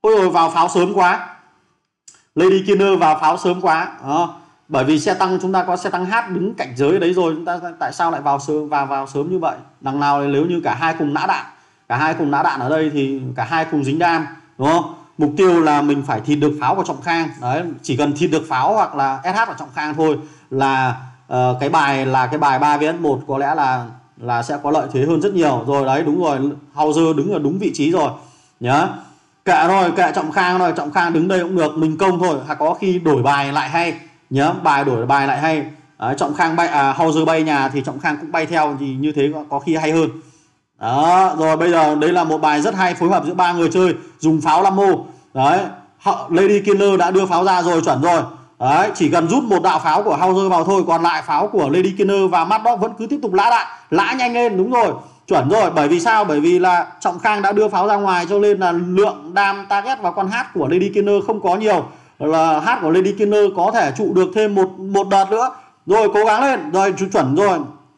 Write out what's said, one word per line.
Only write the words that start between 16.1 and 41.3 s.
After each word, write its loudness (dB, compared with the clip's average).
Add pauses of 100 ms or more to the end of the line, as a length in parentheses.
thịt -2
được 2
pháo 0
của -2
Trọng -8
Khang. -2 (120)
Đấy, -4 (200)
chỉ -4
cần 0
thịt 0
được 0
pháo 0
hoặc 0
là -2
S -2
H 0
của -10
Trọng -12
Khang -6
thôi 0 (320)
là, 0 (320)
ờ, 0
cái -4
bài 0
là 0
cái -6
bài 2
ba 2
vs -2
một 0
có -4
lẽ 0
là, -2 (300)
là -4
sẽ -6
có -2
lợi 0
thế 0
hơn 2
rất -2
nhiều. 0
Rồi 0
đấy, 0
đúng 0
rồi, 0 (360)
Hauser 2
đứng -2
ở -2
đúng -2
vị -2
trí 0
rồi. 0 (500)
Nhá. 0 (560)
Kệ 2
thôi, 2
kệ 2
Trọng -4
Khang 0
thôi, 2
Trọng -6
Khang 0
đứng 0
đây 2
cũng -4
được, 0
mình 0
công 2
thôi. 0
Hoặc -6
có 0
khi 0
đổi 2
bài 0
lại -2
hay. -4 (300)
Nhớ, 2
bài 2
đổi -2
bài 2
lại -2
hay. -2 (320)
Đấy, -2
Trọng -2
Khang 0
bay, 0
à, 0
Hauser 0
bay 2
nhà 0
thì -4
Trọng -8
Khang -4
cũng -12
bay -2
theo -2
thì -6
như -4
thế 0
có, -10
có -4
khi -2
hay 0
hơn. 2 (680)
Đó, 2